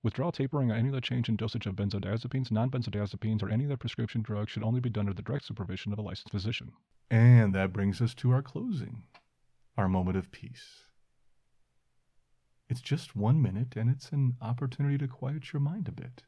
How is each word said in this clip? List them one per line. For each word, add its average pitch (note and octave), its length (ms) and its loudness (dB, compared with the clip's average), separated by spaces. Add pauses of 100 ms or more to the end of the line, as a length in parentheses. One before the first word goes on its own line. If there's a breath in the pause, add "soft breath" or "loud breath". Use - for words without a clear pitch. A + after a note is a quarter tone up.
Withdrawal B2 300 -2
tapering C3+ 400 0
or G#2+ 40 0
any A#2+ 120 2
other C3+ 140 -2
change A#2+ 260 -2
in A2+ 80 2
dosage A2 300 -4
of G2 100 -4
benzodiazepines, G2+ 760 -2
non-benzodiazepines, A2 920 0
or F#2 60 -2
any A#2+ 160 2
other C#3 100 -2
prescription A#2 460 -4
drug G#2+ 260 -4
should G#2+ 160 -6
only A#2 160 2
be B2 100 -2
done G#2 120 -2
under G2+ 120 0
the F#2+ 80 -6
direct - 220 -4
supervision G2+ 480 -6
of G2+ 80 -4
a - 20 -6
licensed F#2+ 300 -10
physician. G#2 400 -4 (400)
And A2+ 440 10
that F#2+ 180 2
brings G2 280 0
us A#2 140 0
to B2+ 160 2
our C3 100 4
closing, E3 640 -6 (760)
our F#2+ 120 2
moment F#2 260 2
of F#2 160 -2
peace. - 540 -20 (1800)
It's B2 120 -4
just - 360 -6
one B2 240 4
minute, A2 340 0
and A2+ 140 2
it's C#3 240 -4
an B2+ 280 0
opportunity C3+ 580 -2
to C#3 100 -4
quiet C#3+ 420 -8
your D3 80 -4
mind D#3+ 300 -2
a - 20 -8
bit - 360 -14